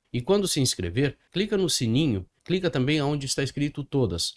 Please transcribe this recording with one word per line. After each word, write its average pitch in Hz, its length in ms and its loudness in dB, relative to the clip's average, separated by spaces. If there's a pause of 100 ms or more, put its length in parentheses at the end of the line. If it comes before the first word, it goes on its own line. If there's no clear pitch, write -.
(120)
E 120 80 -2
quando 190 260 2
se 156 140 0
inscrever, 120 560 0 (160)
clica 214 240 -2
no 180 140 2
sininho, 120 560 2 (160)
clica 180 260 0
também 143 300 2
aonde 143 280 0
está 139 180 -2
escrito 143 400 -4
todas. 110 520 0